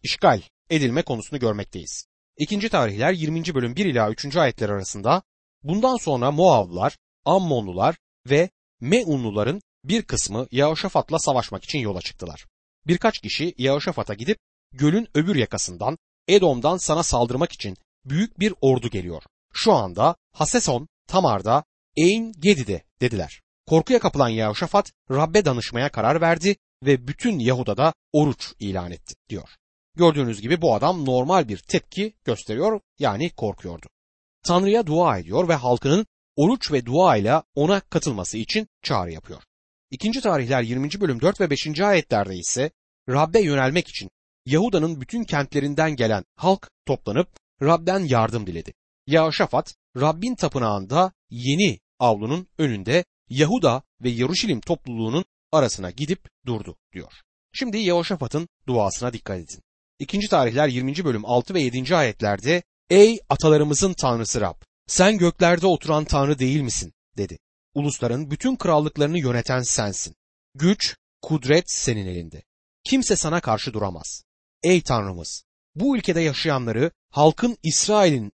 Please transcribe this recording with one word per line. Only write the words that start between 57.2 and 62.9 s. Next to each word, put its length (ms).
Şimdi 260
Yehoşafat'ın 680
duasına 460
dikkat 260
edin. 240
İkinci 300
Tarihler 400
yirminci 360
bölüm 200
altı 300
ve 80
yedinci 340
ayetlerde, 640